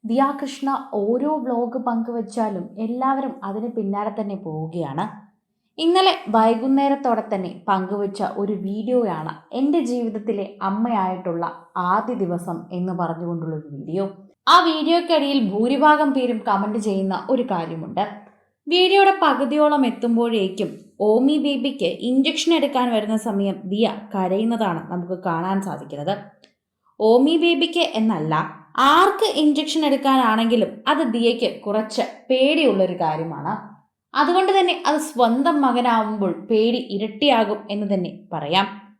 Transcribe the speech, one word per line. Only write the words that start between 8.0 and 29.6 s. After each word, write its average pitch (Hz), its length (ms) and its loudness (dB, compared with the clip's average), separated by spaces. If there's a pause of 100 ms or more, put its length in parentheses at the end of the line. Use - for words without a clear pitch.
ഒരു 202 160 -2
വീഡിയോയാണ് 196 1040 -2
എൻ്റെ 294 220 2 (100)
ജീവിതത്തിലെ 226 720 -4
അമ്മയായിട്ടുള്ള 185 840 -2 (320)
ആദ്യ 208 380 0
ദിവസം 175 580 -4
എന്ന് 180 200 -4
പറഞ്ഞുകൊണ്ടുള്ള 165 640 -4
ഒരു 151 200 -12
വീഡിയോ. 160 280 -4 (440)
ആ 330 100 8 (100)
വീഡിയോയ്ക്കടിയിൽ 311 720 2 (120)
ഭൂരിഭാഗം 277 600 4
പേരും 240 260 0 (100)
കമന്റ് 208 300 0
ചെയ്യുന്ന 190 520 -2
ഒരു 247 120 2
കാര്യമുണ്ട്. 170 640 -4 (640)
വീഡിയോയുടെ 381 540 6
പകുതിയോളം 294 640 2
എത്തുമ്പോഴേക്കും 226 840 0 (300)
ഓമി 240 440 4
ബേബിക്ക് 269 460 -2 (180)
ഇഞ്ചക്ഷൻ 311 460 2
എടുക്കാൻ 269 400 2
വരുന്ന 214 220 0
സമയം 196 480 -2
ദിയ 202 220 0 (280)
കരയുന്നതാണ് 196 680 0 (120)
നമുക്ക് 180 240 -6 (100)
കാണാൻ 185 360 -2
സാധിക്കുന്നത്. 147 560 -6 (840)
ഓമി 254 420 4
ബേബിക്ക് 330 420 2 (160)
എന്നല്ല, 160 340 0 (440)
ആർക്ക് 370 500 4 (140)
ഇഞ്ചക്ഷൻ 302 440 2